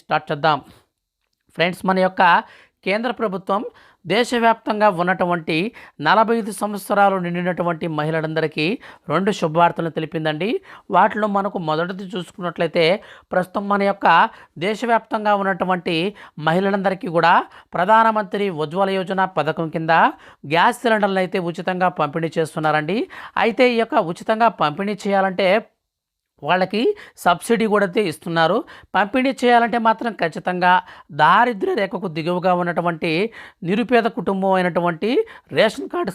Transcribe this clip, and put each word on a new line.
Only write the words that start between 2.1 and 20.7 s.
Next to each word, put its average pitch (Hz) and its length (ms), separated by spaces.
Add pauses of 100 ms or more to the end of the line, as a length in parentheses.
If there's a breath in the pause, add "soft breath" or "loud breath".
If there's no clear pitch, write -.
కేంద్ర 226 240 (100)
ప్రభుత్వం 196 420 (480 soft breath)
దేశవ్యాప్తంగా 226 760 (140)
ఉన్నటువంటి 175 540 (520 loud breath)
నలభై 214 340
ఐదు 208 180
సంవత్సరాలు 202 640
నిండినటువంటి 175 640 (120)
మహిళలందరికీ 156 680 (440 loud breath)
రెండు 190 280
శుభవార్తలను 165 560
తెలిపిందండి. 156 520 (480 loud breath)
వాటిలో 214 320 (100)
మనకు 196 200 (120)
మొదటిది 175 440
చూసుకున్నట్లయితే, 175 720 (460 loud breath)
ప్రస్తుతం 180 400
మన 202 180
యొక్క 196 160 (600 loud breath)
దేశవ్యాప్తంగా 220 760
ఉన్నటువంటి 185 540 (520 loud breath)
మహిళలందరికీ 190 680
కూడా 170 180 (420 loud breath)
ప్రధానమంత్రి 214 720 (180)
ఉజ్వల 190 340
యోజన 190 260 (140)
పథకం 156 340
కింద 160 220 (580 loud breath)
గ్యాస్ 214 300